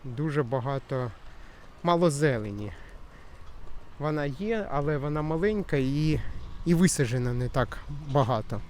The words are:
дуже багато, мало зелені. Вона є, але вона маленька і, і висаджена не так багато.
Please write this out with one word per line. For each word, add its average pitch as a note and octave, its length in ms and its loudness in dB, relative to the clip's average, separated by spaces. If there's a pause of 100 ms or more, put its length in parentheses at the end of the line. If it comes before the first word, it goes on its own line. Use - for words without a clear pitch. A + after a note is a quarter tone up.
дуже C#3+ 400 -2
багато, C3 680 -2 (720)
мало F3 280 6
зелені. G#2+ 640 0 (1300)
Вона D3+ 260 0
є, G3+ 460 -2
але C#3+ 260 0
вона D3 240 -2
маленька E3 560 0
і, C#3+ 420 2 (460)
і E3 80 6
висаджена B2+ 600 4
не B2 160 0
так B2 280 0 (340)
багато. A#2 580 2